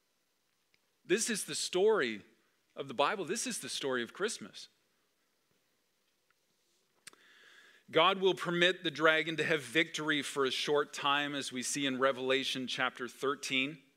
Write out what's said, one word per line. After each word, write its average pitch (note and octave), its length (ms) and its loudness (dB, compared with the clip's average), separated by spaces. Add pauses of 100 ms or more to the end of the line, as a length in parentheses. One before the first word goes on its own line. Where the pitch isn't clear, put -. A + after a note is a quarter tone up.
(1080)
This G#3+ 240 0
is G#3+ 140 -4
the D#3 100 -10
story F3 680 0 (520)
of C#3 140 -10
the C3+ 60 -10
Bible. E3 300 0
This E3 220 -6
is A#3+ 120 -6
the C3 100 -10
story B2+ 340 -2
of A2+ 100 -8
Christmas. - 540 -8 (3250)
God F3+ 280 6
will F#3 140 4
permit F3 480 2
the E3 80 -2
dragon D#3 460 4
to D3+ 80 0
have D3+ 180 0
victory D#3 600 0
for C#3 220 -2
a B2+ 60 2
short D3 420 0
time, C#3+ 440 0
as C3 160 -8
we B2+ 100 -6
see C#3+ 240 -2
in C3 140 0
Revelation C3 680 0
chapter B2+ 400 -4
thirteen. C3+ 720 -4 (180)